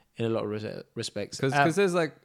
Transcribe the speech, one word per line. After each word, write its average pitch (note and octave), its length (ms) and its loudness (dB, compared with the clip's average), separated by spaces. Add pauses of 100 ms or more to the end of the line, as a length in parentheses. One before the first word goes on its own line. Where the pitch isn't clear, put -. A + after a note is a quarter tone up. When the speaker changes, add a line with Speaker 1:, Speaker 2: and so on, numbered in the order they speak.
(160)
Speaker 1:
in A#2 80 -2
a A2+ 60 0
lot A2 140 -2
of G#2 60 -4
res-, G#2+ 320 -8 (120)
respects. - 440 -8
Speaker 2:
'Cause, C3+ 140 0
Speaker 1:
Um, C#3+ 120 6
Speaker 2:
'cause D#3+ 120 2
there's, F#3+ 160 4
like, E3 320 0